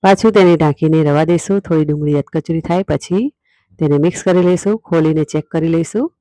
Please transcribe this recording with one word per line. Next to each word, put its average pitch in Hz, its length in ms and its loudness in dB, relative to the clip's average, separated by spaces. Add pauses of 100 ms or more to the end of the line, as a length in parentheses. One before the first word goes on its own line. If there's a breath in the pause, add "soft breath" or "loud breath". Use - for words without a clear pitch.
પાછું 196 340 2
તેને 180 200 6
ઢાંકીને 156 500 0
રવા 147 240 2
દઈશું. 196 360 -2
થોડી 156 220 0
ડુંગળી 147 340 -2
અધકચરી 165 460 -6
થાય 180 220 -2
પછી 180 340 -2 (540)
તેને 147 200 0
મિક્સ 170 280 0
કરી 180 220 2
લઈશું, 185 300 0
ખોલીને 156 460 0
ચેક 151 280 -6
કરી 165 240 -2
લઈશું. 202 280 -4 (160)